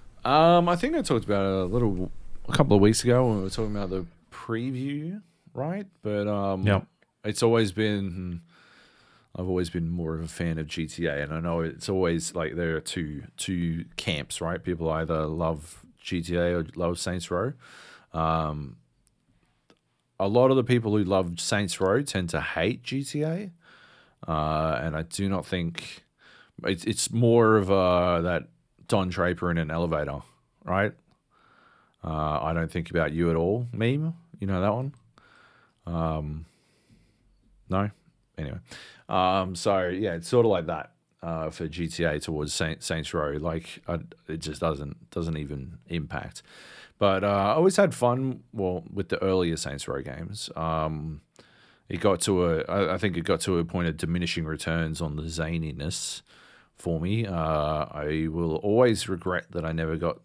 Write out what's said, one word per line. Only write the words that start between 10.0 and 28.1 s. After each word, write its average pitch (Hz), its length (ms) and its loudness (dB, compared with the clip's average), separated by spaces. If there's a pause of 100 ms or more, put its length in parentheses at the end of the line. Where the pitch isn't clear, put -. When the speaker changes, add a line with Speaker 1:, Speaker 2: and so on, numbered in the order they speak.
Speaker 1:
of 80 80 -6
a 82 40 -8
fan 82 300 -4
of 78 100 -6
G 80 200 -6
T 82 180 -4
A, 71 160 -2
and 73 100 -6
I 80 80 -4
know 85 220 -2
it's - 260 -6
always, 87 480 0
like, 80 200 -4
there 82 200 0
are 76 60 -2
two, 76 420 -6 (140)
two 85 480 -2 (100)
camps, 76 460 -4
right? 85 200 -4
People 82 280 -2
either 78 380 0
love 80 580 -4 (160)
G 87 200 -4
T 87 140 -4
A 87 220 2
or 82 80 -2 (100)
love 87 240 -2
Saints 90 300 -6
Row. 101 240 -2 (580)
Um, 80 680 -2 (1400)
a 98 80 2
lot 123 220 6
of 131 80 6
the 123 60 4
people 113 340 2
who 104 60 4
love 87 360 2
Saints 101 400 0
Row 101 220 4
tend 92 280 -2
to 76 120 -2
hate - 420 -2
G 139 200 -6
T 147 200 -4
A, 175 280 -4 (760)
uh, 78 540 0
and 78 160 -4
I 80 60 -4
do 98 260 -4
not 95 160 -2
think 85 580 -6 (600)
it's, 90 200 -2
it's - 280 -2
more 117 440 8
of 95 140 4
a, 90 540 4